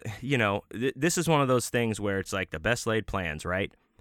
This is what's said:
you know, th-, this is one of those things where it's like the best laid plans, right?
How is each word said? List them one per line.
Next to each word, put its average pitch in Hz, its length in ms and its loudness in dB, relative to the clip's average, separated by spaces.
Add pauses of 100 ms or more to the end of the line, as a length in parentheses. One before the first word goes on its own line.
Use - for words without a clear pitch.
(200)
you 131 180 0
know, 104 240 2 (100)
th-, 120 240 -2
this 160 220 2
is 156 100 2
one 156 120 6
of 135 80 4
those 123 200 2
things 113 320 0
where 101 180 0
it's - 140 -4
like 95 180 -2
the 80 80 -8
best 110 280 0
laid 110 200 0
plans, 82 380 -4
right? 90 280 -2 (280)